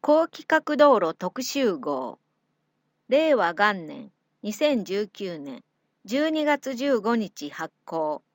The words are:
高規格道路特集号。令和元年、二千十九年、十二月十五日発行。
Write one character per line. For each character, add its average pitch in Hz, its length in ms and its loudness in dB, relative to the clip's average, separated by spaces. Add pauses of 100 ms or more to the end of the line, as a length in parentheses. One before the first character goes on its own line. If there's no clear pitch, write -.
高 320 280 4
規 - 180 -18
格 302 300 0
道 269 240 6
路 160 140 -2
特 185 280 -8
集 247 320 0
号。 131 460 -6 (880)
令 302 260 4
和 175 200 2
元 196 340 0
年、 143 240 -16 (300)
二 208 100 -8
千 277 320 2
十 196 240 -4
九 180 280 -10
年、 139 280 -14 (400)
十 285 260 0
二 311 140 -2
月 285 320 -2
十 262 240 0
五 226 160 0
日 175 340 -6
発 160 240 -10 (100)
行。 151 380 -6 (120)